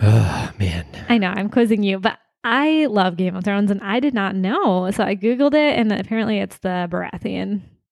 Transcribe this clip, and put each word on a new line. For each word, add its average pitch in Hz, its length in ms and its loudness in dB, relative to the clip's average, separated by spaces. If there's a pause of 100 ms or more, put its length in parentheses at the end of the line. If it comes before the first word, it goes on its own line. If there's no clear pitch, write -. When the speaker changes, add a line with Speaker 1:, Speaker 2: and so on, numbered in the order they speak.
Speaker 1:
Oh, 104 560 2
man. 87 280 -2 (220)
Speaker 2:
I 240 100 4
know, 190 100 0
I'm 190 220 -2
quizzing 220 320 2
you, 196 160 0
but 190 200 -2 (240)
I 294 440 2
love 185 320 2
Game 185 180 -2
of 185 80 -6
Thrones, 202 260 0
and 196 120 0
I 208 180 -2
did 269 140 0
not 196 200 -2
know. 190 560 0
So 208 140 0
I 196 100 -2
Googled 247 400 2
it, 294 240 4
and 214 140 2
apparently 214 460 -2
it's 196 200 -6
the 180 320 -4
Baratheon 185 720 -6 (320)